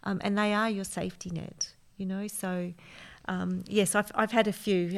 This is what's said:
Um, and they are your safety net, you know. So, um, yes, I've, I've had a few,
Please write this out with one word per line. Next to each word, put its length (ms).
Um, 200
and 140
they 160
are 160
your 160
safety 460
net, 420
you 80
know. 220
So, 460
um, 400
yes, 280
I've, 180
I've 180
had 160
a 60
few, 440